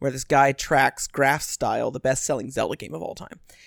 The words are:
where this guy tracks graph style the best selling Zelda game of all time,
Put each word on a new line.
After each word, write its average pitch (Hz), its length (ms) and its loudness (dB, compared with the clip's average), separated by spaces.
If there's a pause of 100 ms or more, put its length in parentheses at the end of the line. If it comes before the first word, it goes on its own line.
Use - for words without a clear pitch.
where 139 100 -2
this 131 140 -6
guy 139 280 6
tracks 135 540 0
graph 143 360 2
style 117 480 -2
the 143 80 -8
best 131 280 0
selling 135 240 -4
Zelda 117 260 -2
game - 160 -14
of 160 100 -10
all - 120 -8
time, - 260 -18 (260)